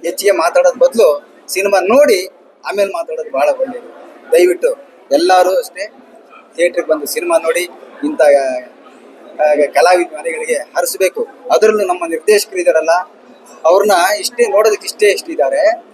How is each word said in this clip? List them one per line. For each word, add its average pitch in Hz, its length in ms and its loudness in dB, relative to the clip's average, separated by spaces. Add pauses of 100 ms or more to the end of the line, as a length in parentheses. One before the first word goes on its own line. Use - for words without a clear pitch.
ಹೆಚ್ಚಿಗೆ 175 280 -2
ಮಾತಾಡೋದ್ 180 480 2
ಬದಲು 190 480 2 (200)
ಸಿನಿಮಾ 196 320 0
ನೋಡಿ 208 480 2 (380)
ಆಮೇಲೆ 196 280 -4
ಮಾತಾಡೋದು 156 380 -10
ಬಹಳ 139 180 0
ಒಳ್ಳೆಯದು. 127 380 -4 (440)
ದಯವಿಟ್ಟು 165 420 2 (380)
ಎಲ್ಲರೂ 180 440 2
ಅಷ್ಟೇ 185 320 -6 (680)
ಥಿಯೇಟ್ರಿಗೆ 170 320 -2
ಬಂದು 151 180 -2
ಸಿನಿಮಾ 165 320 -4
ನೋಡಿ, 165 240 -2 (420)
ಇಂಥ, 151 180 -2
ಆ, 143 1300 -2 (200)
ಕಲಾಭಿಮಾನಿಗಳಿಗೆ 160 800 0
ಹರಿಸ್ಬೇಕು. 175 760 -4 (240)
ಅದರಲ್ಲೂ 214 340 2
ನಮ್ಮ 180 240 -4
ನಿರ್ದೇಶಕರು 190 500 -2
ಇದ್ದಾರಲ್ಲ, 165 320 0 (760)
ಅವ್ರನ್ನ 202 260 4 (280)
ಇಷ್ಟೇ 226 280 -2
ನೋಡೋದಕ್ಕೆ 208 380 0
ಇಷ್ಟೇ 202 260 0
ಇಷ್ಟಿದ್ದಾರೆ. 151 640 -2 (180)